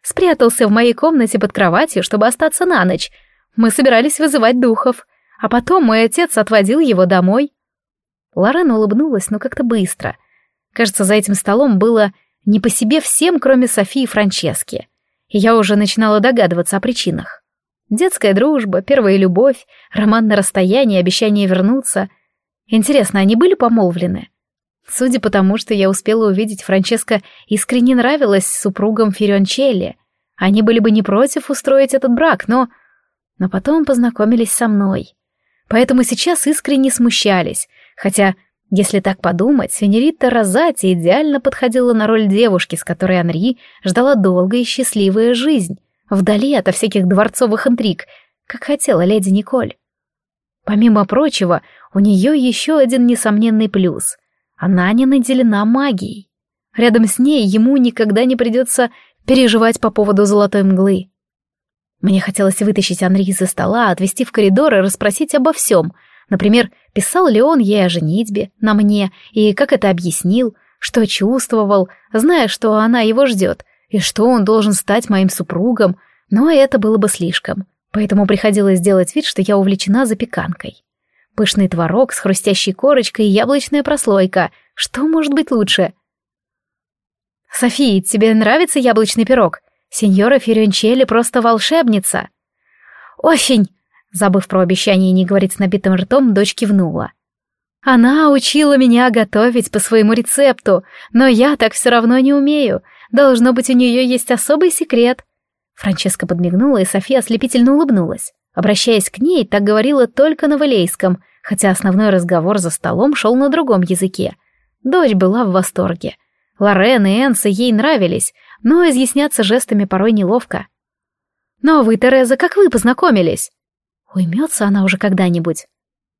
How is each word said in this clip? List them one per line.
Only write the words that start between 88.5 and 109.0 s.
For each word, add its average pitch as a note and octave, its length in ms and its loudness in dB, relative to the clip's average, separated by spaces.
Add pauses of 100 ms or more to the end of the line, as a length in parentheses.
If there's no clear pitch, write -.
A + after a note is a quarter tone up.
яблочный A3 460 0
пирог? G3+ 360 0 (280)
Сеньора G3+ 500 2
Ференчелли A3 640 0
просто A#3 360 0
волшебница». A3+ 880 0 (880)
«Очень!» B3+ 500 2 (440)
Забыв F#3+ 360 -2
про F#3+ 140 0
обещание F#3 500 0
не F#3 140 2
говорить F#3+ 280 0
с - 60 -8
набитым F#3+ 360 0
ртом, A#3 400 0
дочь G3+ 180 0
кивнула. F#3 600 -2 (680)
«Она C4+ 480 4
учила C#4+ 480 2
меня B3+ 320 4
готовить A#3 640 0
по G#3+ 80 -2
своему A3 340 2
рецепту, A#3 680 0 (280)
но B3 140 4
я C4 320 4
так A3 160 0
все - 160 -2
равно A#3 300 2
не C4+ 140 2
умею. C#4+ 500 0 (280)
Должно B3+ 420 4
быть, B3+ 180 -2
у - 20 2
нее B3 300 2
есть B3 260 -2
особый D4+ 400 0
секрет». B3+ 560 0 (480)
Франческа - 540 -6
подмигнула, F3+ 500 0
и F#3+ 80 0
София A#3+ 340 -2
ослепительно A#3+ 540 0
улыбнулась. B3+ 600 -2 (200)
Обращаясь G#3 560 0